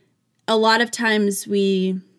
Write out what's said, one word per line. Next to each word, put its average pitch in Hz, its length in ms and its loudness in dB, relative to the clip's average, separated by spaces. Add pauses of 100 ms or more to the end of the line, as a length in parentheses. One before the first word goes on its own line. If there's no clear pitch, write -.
(460)
a 220 100 2
lot 220 240 4
of 233 100 0
times 214 560 -2
we 190 540 0 (180)